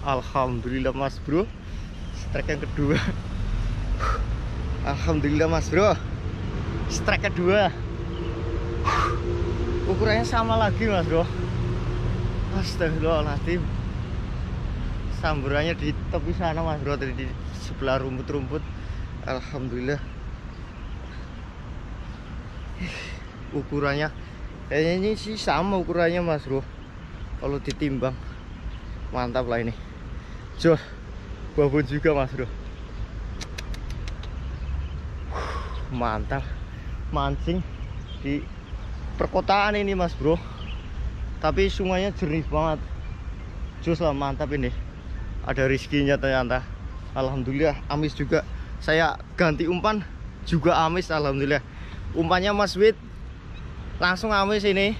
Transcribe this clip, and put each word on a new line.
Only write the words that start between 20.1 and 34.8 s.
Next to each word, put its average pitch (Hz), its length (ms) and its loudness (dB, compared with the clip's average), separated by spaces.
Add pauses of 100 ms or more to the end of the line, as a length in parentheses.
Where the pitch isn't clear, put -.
Ukurannya 143 560 0 (560)
kayaknya 160 320 4
ini 202 160 2
sih 208 240 -6
sama 190 400 2
ukurannya, 170 400 2
Mas 160 240 0
Bro. 135 160 0 (800)
Kalau 139 240 -2
ditimbang, 131 520 0 (1000)
mantap 123 320 0
lah 117 160 0
ini. 117 80 0 (880)
Joh, 165 160 8 (800)
babon 143 300 6
juga, 147 260 4
Mas 135 160 2
Bro. 127 160 -4 (3500)